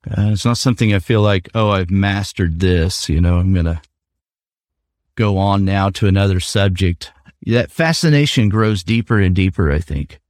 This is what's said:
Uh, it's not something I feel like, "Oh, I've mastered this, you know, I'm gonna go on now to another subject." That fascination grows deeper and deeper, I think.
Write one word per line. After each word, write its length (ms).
Uh, 280
it's 120
not 140
something 340
I 60
feel 240
like, 320
"Oh, 160
I've 220
mastered 680
this, 500
you 120
know, 180
I'm 160
gonna 260
go 240
on 260
now 260
to 180
another 320
subject." 720
That 240
fascination 800
grows 340
deeper 380
and 120
deeper, 380
I 80
think. 400